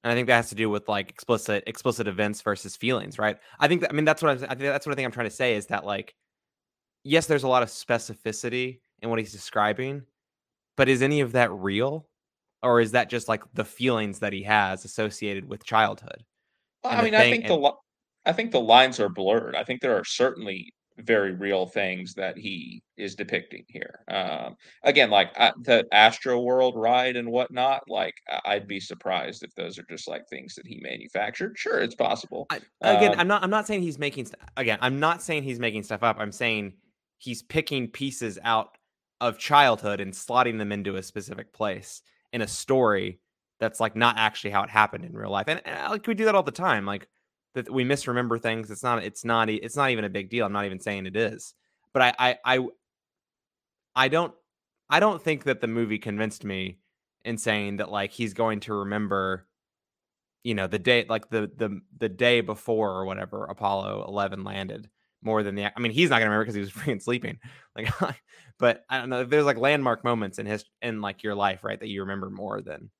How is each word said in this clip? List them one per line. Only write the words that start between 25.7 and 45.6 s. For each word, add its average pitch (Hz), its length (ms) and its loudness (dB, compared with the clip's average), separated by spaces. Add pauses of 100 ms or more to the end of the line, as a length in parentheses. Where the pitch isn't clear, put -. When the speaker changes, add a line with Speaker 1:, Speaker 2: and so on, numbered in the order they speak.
Speaker 2:
Astroworld 123 840 6
ride 123 420 2
and 120 140 -4
whatnot, 127 580 0
like, 92 260 -4 (140)
I, - 120 -4 (140)
I'd 101 120 -2
be 101 140 -8
surprised 92 600 -6
if - 140 -16
those 90 220 -10
are - 120 -16
just, 78 180 -12
like, - 220 -8
things - 240 -14
that - 120 -18
he - 140 -16
manufactured. 104 760 -6
Sure, - 220 0
it's - 160 -2
possible. - 520 -2
Speaker 1:
I, - 120 -6 (200)
again, 208 320 6
Speaker 2:
Um, 175 80 0
Speaker 1:
I'm 175 80 4
not, 202 140 2
I'm 185 80 0
not 214 160 0
saying 208 160 -2
he's 151 160 -4
making 143 280 -4
st-, - 140 -18 (160)
again, 113 240 0
I'm 131 200 0
not 165 200 2
saying 151 220 -4
he's 127 180 -6
making 110 220 -2
stuff 101 200 -6
up. 110 160 2
I'm 104 140 -6
saying 107 420 -2 (440)
he's 120 240 -12
picking 143 460 -4
pieces 117 540 -8
out 113 360 -2 (420)
of 117 160 0
childhood 117 640 4
and 95 140 -8
slotting 120 440 2
them 104 140 -4
into 98 240 -6
a 95 60 -6
specific - 500 -14
place - 500 -6 (300)
in 120 80 -6
a 107 80 -4
story 104 720 0 (380)
that's, 110 220 -4
like, 110 160 -2
not 117 200 4
actually 107 340 0
how 101 120 2
it 104 80 -8
happened 107 340 2
in 85 80 -16
real 104 180 -10
life. 101 180 -2
And, 156 160 -2